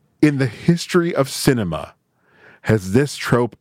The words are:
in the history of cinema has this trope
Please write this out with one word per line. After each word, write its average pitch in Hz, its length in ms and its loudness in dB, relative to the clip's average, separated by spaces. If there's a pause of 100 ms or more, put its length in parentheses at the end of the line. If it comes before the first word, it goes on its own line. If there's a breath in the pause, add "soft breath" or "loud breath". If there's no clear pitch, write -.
(220)
in 147 160 4
the 131 100 0
history 170 680 0
of 135 140 0
cinema 87 640 -2 (720 soft breath)
has 95 280 0
this 135 240 0
trope - 460 -2